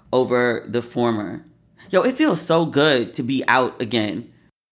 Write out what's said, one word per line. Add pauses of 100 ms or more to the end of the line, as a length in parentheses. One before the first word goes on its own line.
(140)
over
the
former. (440)
Yo,
it
feels
so
good
to
be
out
again. (420)